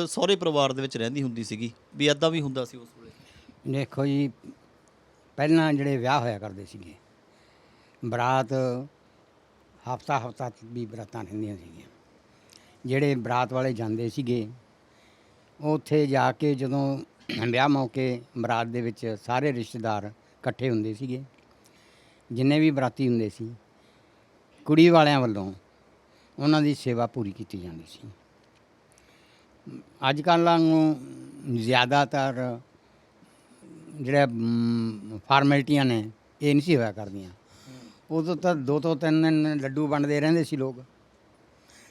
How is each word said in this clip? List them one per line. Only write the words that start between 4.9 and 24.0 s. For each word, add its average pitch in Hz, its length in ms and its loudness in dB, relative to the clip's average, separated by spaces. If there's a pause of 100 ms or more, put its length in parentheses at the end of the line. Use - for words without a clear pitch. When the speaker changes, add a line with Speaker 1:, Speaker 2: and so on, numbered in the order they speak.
Speaker 2:
ਪਹਿਲਾਂ 156 360 4
ਜਿਹੜੇ 139 240 0
ਵਿਆਹ 127 240 2
ਹੋਇਆ 117 180 -2
ਕਰਦੇ 98 340 -12
ਸੀਗੇ, 90 220 -18 (1120)
ਬਰਾਤ 127 480 0 (1400)
ਹਫ਼ਤਾ 139 240 -2
ਹਫ਼ਤਾ 120 320 -8 (140)
ਵੀ 117 220 -10
ਬਰਾਤਾਂ 110 380 -12
ਰਹਿੰਦੀਆਂ 104 320 -8
ਸੀਗੀਆਂ। 85 300 -20 (1000)
ਜਿਹੜੇ 139 280 2
ਬਰਾਤ 120 380 -2
ਵਾਲੇ 131 200 0
ਜਾਂਦੇ 113 360 -4
ਸੀਗੇ, 120 400 -4 (1120)
ਉੱਥੇ 151 460 2
ਜਾ 131 260 2
ਕੇ 147 220 0
ਜਦੋਂ 135 440 -2 (520)
ਵਿਆਹ 127 180 4
ਮੌਕੇ 131 520 0 (180)
ਬਰਾਤ 117 280 -2
ਦੇ 117 140 -6
ਵਿੱਚ 117 360 -6 (100)
ਸਾਰੇ 131 260 0
ਰਿਸ਼ਤੇਦਾਰ 110 520 -6
ਇਕੱਠੇ - 640 -6
ਹੁੰਦੇ 110 240 -2
ਸੀਗੇ, 127 280 -8 (1120)
ਜਿੰਨੇ 135 280 2
ਵੀ 156 100 6
ਬਰਾਤੀ 131 380 0
ਹੁੰਦੇ 117 200 0
ਸੀ, 113 260 -12 (1120)